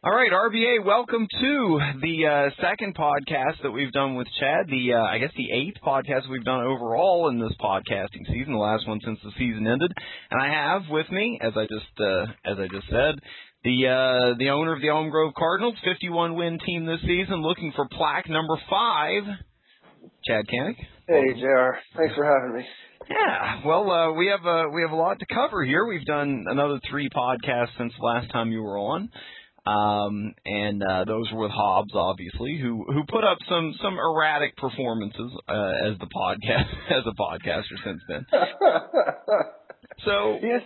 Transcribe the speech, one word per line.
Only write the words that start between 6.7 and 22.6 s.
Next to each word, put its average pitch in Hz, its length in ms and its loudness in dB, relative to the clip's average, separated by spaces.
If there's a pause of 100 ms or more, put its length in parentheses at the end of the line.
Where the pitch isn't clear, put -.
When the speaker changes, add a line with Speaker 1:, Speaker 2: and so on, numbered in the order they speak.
Speaker 1:
in 120 100 -2
this 110 220 -2
podcasting 98 640 -2
season, 127 280 -4
the 113 40 0
last 107 300 0
one 110 180 -4
since 110 180 -6
the 104 140 -14
season 110 300 -2
ended. 139 240 2 (400)
And 131 100 0
I 139 60 2
have 156 420 0
with 156 220 0
me, 214 280 -2
as 113 160 -2
I 110 140 0
just, 107 300 -10
uh, 95 240 2 (200)
as 101 140 -2
I 98 160 -2
just 98 160 -10
said, 139 240 2 (500)
the, 127 220 2 (480)
uh, 120 60 -2
the 135 100 2
owner 156 240 2
of 139 80 -4
the 151 80 2
Elm 156 220 2
Grove 156 260 2
Cardinals, 190 380 0 (100)
fifty-one 170 480 0
win 170 320 -2
team 170 220 -4
this 165 140 -2
season, 175 420 0
looking 165 320 -2
for 139 160 0
plaque 156 360 -2
number 160 280 0 (160)
five, 196 500 2 (1040)
Chad 110 240 0
Koenig. 135 280 -4 (300)
Speaker 2:
Hey, 151 200 6
Speaker 1:
Welcome. 123 140 -2
Speaker 2:
J 127 40 -2
R. 127 340 4 (160)
Thanks 156 200 0
for 143 100 2
having 127 320 4
me. 127 80 -8 (420)